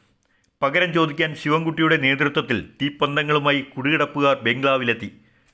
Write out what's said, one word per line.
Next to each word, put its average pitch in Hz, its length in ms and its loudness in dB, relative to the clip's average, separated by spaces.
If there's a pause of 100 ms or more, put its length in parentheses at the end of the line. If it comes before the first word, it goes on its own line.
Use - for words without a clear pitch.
(640)
പകരം 170 300 2
ചോദിക്കാൻ 160 420 0
ശിവൻകുട്ടിയുടെ 160 640 0
നേതൃത്വത്തിൽ 135 600 0 (140)
തീപ്പന്തങ്ങളുമായി 143 920 0
കുടികിടപ്പുകാർ 143 760 0
ബംഗ്ലാവിലെത്തി. 123 760 0 (440)